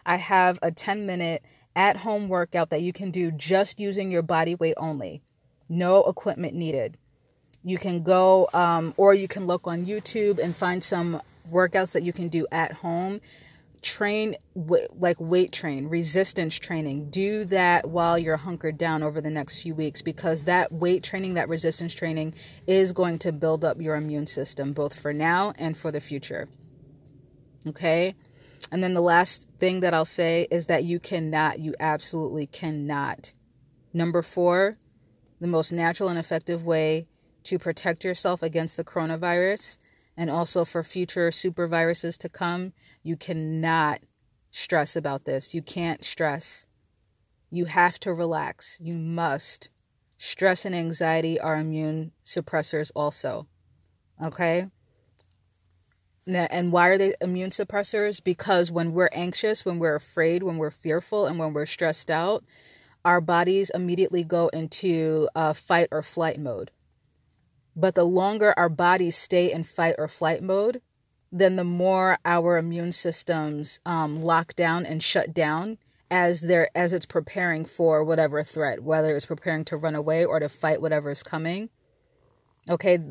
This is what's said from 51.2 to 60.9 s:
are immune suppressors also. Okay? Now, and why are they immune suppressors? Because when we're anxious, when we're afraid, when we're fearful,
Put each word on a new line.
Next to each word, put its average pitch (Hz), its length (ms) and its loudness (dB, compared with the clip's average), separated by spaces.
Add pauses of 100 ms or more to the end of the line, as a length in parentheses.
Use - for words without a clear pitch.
are 156 180 0
immune 156 540 -4 (140)
suppressors 156 720 -2
also. 147 500 -4 (720)
Okay? 170 460 0 (1600)
Now, 180 240 0
and 175 220 0
why 175 160 6
are 190 100 6
they 196 220 4
immune 180 300 -2
suppressors? 208 720 -2
Because 175 500 2
when 165 200 -2
we're 180 200 4
anxious, 180 520 -2
when 175 140 -2
we're 160 160 2
afraid, 165 480 0
when 170 160 -4
we're 151 140 -2
fearful, 175 540 -2